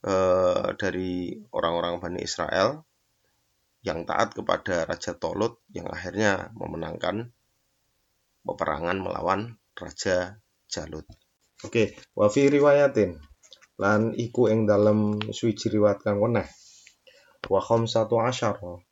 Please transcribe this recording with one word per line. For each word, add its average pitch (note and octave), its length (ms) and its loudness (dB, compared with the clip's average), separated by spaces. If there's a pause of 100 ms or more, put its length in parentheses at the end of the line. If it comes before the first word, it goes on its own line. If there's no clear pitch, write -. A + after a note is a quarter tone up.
eh, F#2 720 2
dari F2+ 640 -4 (160)
orang-orang F2 480 -2
Bani F2+ 240 -6
Israel G2+ 560 0 (1040)
yang E2 240 -6
taat A2+ 240 -2
kepada F2 560 -2
Raja F2 240 -6
Tolut F#2+ 560 -4
yang F2 160 -12
akhirnya F#2 720 -2
memenangkan E2 720 -6 (1120)
peperangan E2 560 -4
melawan F#2+ 640 -4 (160)
Raja F2+ 640 -4 (240)
Jalut. D#2+ 400 -10 (560)
Oke, G#2+ 320 0 (240)
wa G#2 160 4
fi C#3 160 6
riwayatin, C#3 720 4 (560)
lan G#2+ 400 2
iku A#2+ 320 2
ing A2 160 2
dalem G#2 640 4
suwiji A2 400 -2
riwayat G#2 320 2
kang G2+ 160 -2
weneh. G#2+ 320 0 (960)
Wa F#2+ 160 2
khamsatu A2+ 560 2
asyara G#2+ 640 -2 (100)